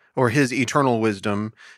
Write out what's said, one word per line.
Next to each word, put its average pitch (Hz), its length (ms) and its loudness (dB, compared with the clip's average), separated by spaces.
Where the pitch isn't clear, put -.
or 127 160 2
his 135 200 2
eternal 131 480 0
wisdom, 107 540 -2